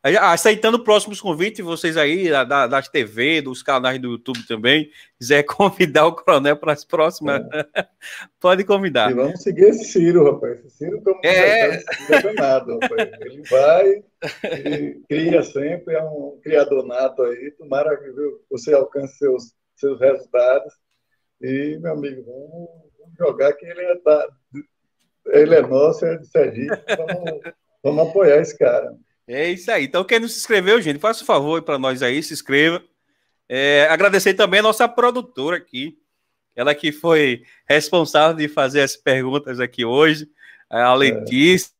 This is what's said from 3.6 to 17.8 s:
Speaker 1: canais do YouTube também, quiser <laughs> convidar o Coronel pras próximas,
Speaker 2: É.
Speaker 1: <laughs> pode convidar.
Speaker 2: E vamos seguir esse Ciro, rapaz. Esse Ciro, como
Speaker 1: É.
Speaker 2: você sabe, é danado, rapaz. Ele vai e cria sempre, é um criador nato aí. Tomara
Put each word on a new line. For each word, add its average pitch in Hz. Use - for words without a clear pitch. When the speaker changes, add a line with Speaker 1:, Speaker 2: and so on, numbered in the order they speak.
Speaker 1:
canais 127
do 123
YouTube 117
também, 127
quiser 143
<laughs> -
convidar 165
o 165
Coronel 147
pras 147
próximas, 156
Speaker 2:
É. -
Speaker 1:
<laughs> -
pode 185
convidar. 180
Speaker 2:
E 123
vamos 143
seguir 180
esse 226
Ciro, 170
rapaz. -
Esse -
Ciro, 190
como 190
Speaker 1:
É. 185
Speaker 2:
você -
sabe, 151
é 214
danado, 131
rapaz. 226
Ele 139
vai 180
e 147
cria 160
sempre, 160
é 156
um 143
criador 151
nato 131
aí. 123
Tomara 147